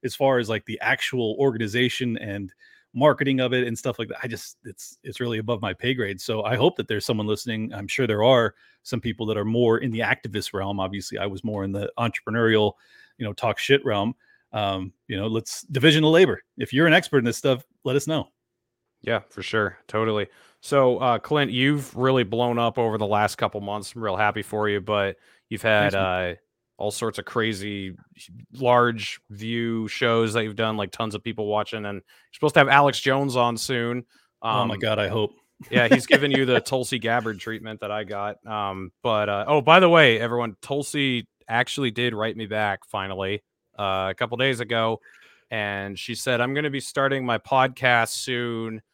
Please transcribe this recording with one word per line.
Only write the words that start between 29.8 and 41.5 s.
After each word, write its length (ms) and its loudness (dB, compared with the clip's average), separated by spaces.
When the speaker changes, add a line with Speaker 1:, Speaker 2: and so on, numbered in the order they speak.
Speaker 2:
shows 440 2
that 120 0
you've 120 -8
done, 200 0
like, 140 -4
tons 240 -6
of 80 -10
people 240 -6
watching, 400 -4
and 100 -8
you're 60 -14
supposed 220 0
to 60 8
have 80 6
Alex 300 6
Jones 380 0
on 200 2
soon. 480 -4
Speaker 1:
Oh 140 2
my 120 -4
Speaker 2:
Um, 20 -10
Speaker 1:
God, 200 0
I 100 0
hope. 240 -2
Speaker 2:
yeah, 180 4
he's 180 4
given 260 4
you 120 2
Speaker 1:
<laughs> 20 2
Speaker 2:
the 140 2
Tulsi 380 -4
Gabbard 400 -2
treatment 420 -10
that 120 -6
I 120 -4
got. 420 -8
Um, 460 -6
but, 260 0
uh, 180 -2
oh, 160 4
by 180 8
the 80 8
way, 300 8
everyone, 420 -2
Tulsi 680 -4
actually 420 0